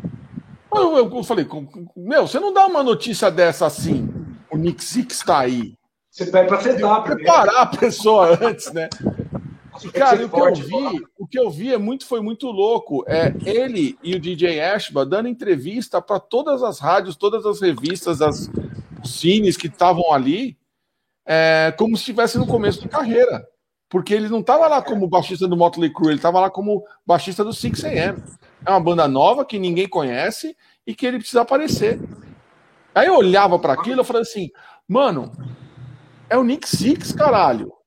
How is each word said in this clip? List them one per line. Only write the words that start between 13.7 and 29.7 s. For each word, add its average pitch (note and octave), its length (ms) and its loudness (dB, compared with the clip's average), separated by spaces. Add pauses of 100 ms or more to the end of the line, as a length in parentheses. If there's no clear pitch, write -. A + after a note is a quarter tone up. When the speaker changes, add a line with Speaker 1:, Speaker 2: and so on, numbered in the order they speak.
Speaker 1:
e F3 120 -4
o F#3 60 -4
D E3+ 160 -6
J E3 240 0
Ashba D#3+ 460 -2
dando G#3 220 -2
entrevista G3+ 720 -4
pra G3 180 -2
todas C#4 420 -2
as G3+ 160 -4
rádios, F3+ 380 0
todas G#3 300 -2
as G#3 140 -2
revistas, E3 600 -2
as, - 300 0 (520)
os - 160 -10
cines G3 380 2
que - 100 -8
estavam E3+ 460 2
ali, D3+ 440 0 (680)
é, D#3+ 500 2
como A3+ 200 2
se - 60 -8
estivesse A#3 360 0
no B3 80 0
começo G3+ 340 0
de - 80 -12
carreira. A#3+ 560 2 (440)
Porque F3+ 260 0
ele G#3+ 140 0
não A3+ 140 -2
tava D4+ 260 4
lá C#4+ 120 2
como G3 280 -4
baixista F#3 400 -2
do F3 80 0
Motley E3+ 360 2
Crue, D#3 200 0
ele D3 80 -2
tava F3 180 2
lá F#3+ 100 2
como G3+ 360 -4 (200)
baixista F3 380 0
do A3 100 -2
six - 320 -6
A D#4 80 -6
M. F#3 300 -4 (420)
É F3+ 60 -2
uma F#3+ 100 4
banda E3 280 2
nova F3+ 360 2
que G#3+ 140 -8
ninguém F#3 300 -2